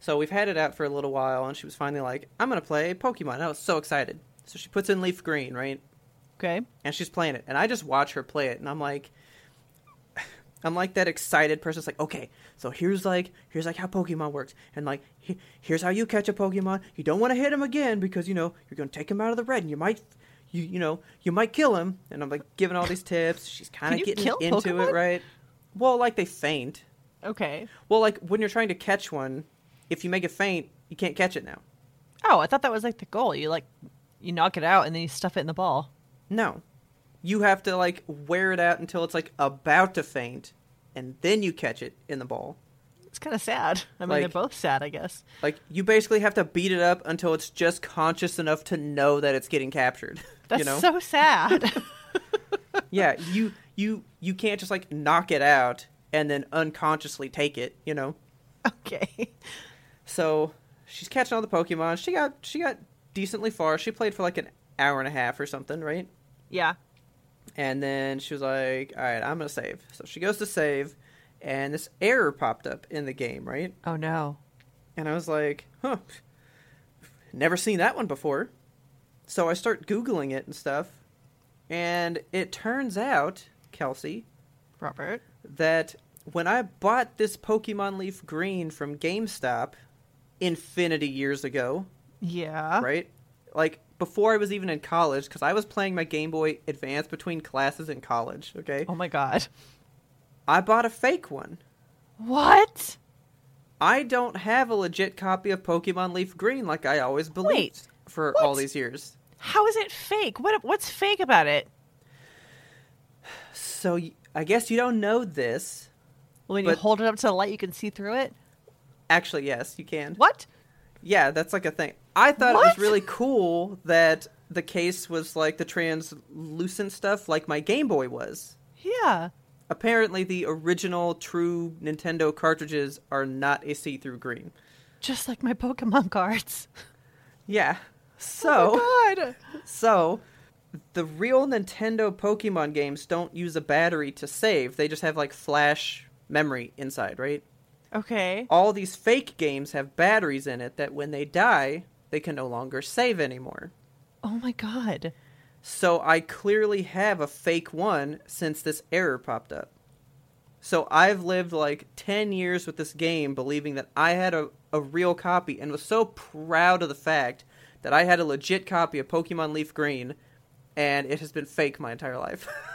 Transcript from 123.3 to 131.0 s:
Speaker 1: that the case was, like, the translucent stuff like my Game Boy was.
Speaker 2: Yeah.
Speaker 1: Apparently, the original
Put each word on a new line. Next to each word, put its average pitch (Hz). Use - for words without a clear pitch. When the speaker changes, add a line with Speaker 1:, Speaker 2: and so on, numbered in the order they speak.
Speaker 1:
that 165
the 180
case 180
was, 160
like, 160
the 165
translucent 160
stuff 202
like 156
my 151
Game 254
Boy 139
was. -
Speaker 2:
Yeah. 302
Speaker 1:
Apparently, 214
the 180
original 175